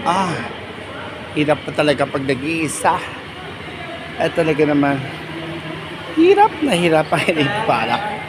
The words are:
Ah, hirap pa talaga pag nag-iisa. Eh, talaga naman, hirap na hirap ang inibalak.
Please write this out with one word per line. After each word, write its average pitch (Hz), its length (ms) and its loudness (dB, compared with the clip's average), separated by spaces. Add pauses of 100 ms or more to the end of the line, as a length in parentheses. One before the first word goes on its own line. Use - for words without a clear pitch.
Ah, 175 320 0 (960)
hirap 147 320 2
pa 147 80 -8
talaga 147 320 2
pag 139 240 -2
nag-iisa. 156 720 0 (1200)
Eh, 165 160 2
talaga 156 320 4
naman, 143 320 4 (1200)
hirap 392 400 8
na 262 160 2
hirap 160 320 4
ang 151 160 0
inibalak. 127 800 0 (260)